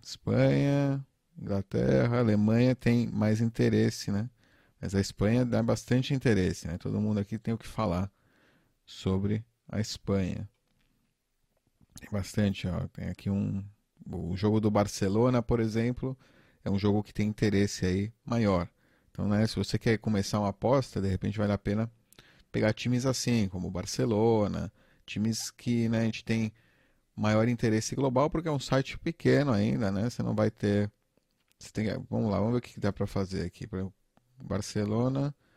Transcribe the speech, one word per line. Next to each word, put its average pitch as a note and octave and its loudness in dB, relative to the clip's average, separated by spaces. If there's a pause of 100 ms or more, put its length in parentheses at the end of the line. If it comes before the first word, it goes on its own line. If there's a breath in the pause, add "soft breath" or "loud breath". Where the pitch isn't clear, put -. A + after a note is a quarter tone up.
Espanha, C#3 0 (320)
Inglaterra, A#2+ 0
Alemanha A2+ 4
tem A#2+ 2
mais G#2+ 2
interesse, A2+ 2
né? G#2 -2 (500 soft breath)
Mas F#2 -6
a G2 2
Espanha A2+ 2
dá A2+ 0
bastante A#2+ 0
interesse, F#2+ 2
né? E2 -6
Todo G#2 -4
mundo G#2+ 0
aqui G#2 -4
tem A2+ -4
o A2 -4
que - -14
falar G2 -2 (720 soft breath)
sobre G2+ -2 (240)
a - -6
Espanha. G2 -4 (1500)
Tem - -20
bastante, G2+ -2
ó. F2 -4
Tem F2+ -8
aqui F#2 -6
um, G2 -2 (400)
o F2+ -6
jogo G#2+ 2
do A2 2
Barcelona, G#2 2
por A#2 0
exemplo, A#2 -2 (460 soft breath)
é G2+ -4
um G2 0
jogo G#2 2
que - -16
tem G#2 0
interesse G2+ 0
aí G2 -2 (100)
maior. G2+ 0 (480 soft breath)
Então, G2 -2
né, G#2 2
se - -8
você G#2 -2
quer A2+ 2
começar G#2 0
uma G2+ 0
aposta, A2+ 0
de G2 -2
repente G2 -2
vale G#2 0
a G2+ 0
pena G#2+ -2 (600 soft breath)
pegar A2 2
times B2 -2
assim, A#2+ 0
como F2+ -6
o F#2 -6
Barcelona, G2+ 0 (360 soft breath)
times G#2+ -2
que, A#2 0
né, A2+ 2
a A2+ 2
gente A2 -4
tem A2+ -2 (640 soft breath)
maior G#2+ 2
interesse A2+ 0
global, C3+ 2
porque E3 -4
é D#3 0
um C#3+ -2
site - 0
pequeno C3+ 2
ainda, A2 2
né? G2 -2
Você A#2+ -6
não A#2 -2
vai G#2+ 2
ter, G#2 0 (640)
você - -20
tem... G#2+ -2 (200)
Vamos A2+ 0
lá, G2 2
vamos A2 2
ver B2 0
o - 0
que - -18
dá G2+ 0
pra G2+ -4
fazer F#2+ -4
aqui. - -10
Por F#2 -8
exemplo, F#2+ -6 (440)
Barcelona A#2 -2 (240 soft breath)